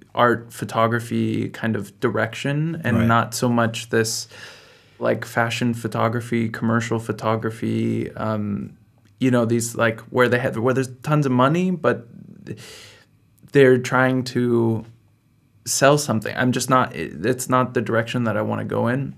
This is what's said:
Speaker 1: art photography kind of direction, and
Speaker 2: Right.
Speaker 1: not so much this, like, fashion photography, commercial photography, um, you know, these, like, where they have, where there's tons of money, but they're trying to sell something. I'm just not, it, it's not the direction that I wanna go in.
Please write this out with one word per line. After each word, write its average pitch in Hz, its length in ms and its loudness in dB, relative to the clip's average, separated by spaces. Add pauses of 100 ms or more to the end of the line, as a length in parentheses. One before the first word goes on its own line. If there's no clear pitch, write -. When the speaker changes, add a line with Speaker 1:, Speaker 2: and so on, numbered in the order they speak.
(160)
Speaker 1:
art 117 360 2
photography 113 1000 -2
kind 110 260 -4
of 101 240 -8
direction, 143 840 -2
and 120 140 2
Speaker 2:
Right. 117 100 2
Speaker 1:
not 117 280 2
so 127 120 0
much 117 440 0
this, 113 360 -2 (680)
like, 117 260 -2
fashion 117 520 -2
photography, 117 760 -2
commercial 117 480 -2
photography, 113 1160 -4
um, 104 580 -6 (480)
you 127 100 2
know, 120 160 4
these, 117 300 -2
like, 113 240 0 (100)
where 123 180 4
they 120 120 2
have, 131 180 -2
where 123 160 0
there's 131 160 -2 (140)
tons 151 240 2
of 127 40 2
money, 151 380 2
but 127 380 -2 (1400)
they're 131 260 8
trying 127 460 0
to 117 600 0 (840)
sell 143 340 4
something. 113 360 -2
I'm 127 160 2
just 127 200 0
not, 127 240 2
it, 80 280 -6
it's 127 260 -2
not 127 260 2
the 127 80 2
direction 117 400 -2
that 107 120 -2
I 107 60 0
wanna 107 240 -4
go 107 220 -2
in. 135 300 -4